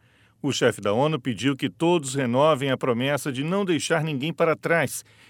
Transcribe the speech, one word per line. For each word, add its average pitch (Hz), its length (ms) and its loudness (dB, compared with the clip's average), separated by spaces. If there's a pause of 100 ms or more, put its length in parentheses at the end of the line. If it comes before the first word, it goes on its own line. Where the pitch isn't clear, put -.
(440)
O 135 80 0
chefe 117 300 2
da 101 100 0
onu 139 300 0
pediu 131 340 -2
que 135 140 -4
todos 165 460 0
renovem 135 560 2
a 127 60 0
promessa 135 540 -2
de 131 120 -4
não 185 200 -2
deixar 165 400 0
ninguém 156 300 -4
para 160 220 2
trás 156 500 -2 (240)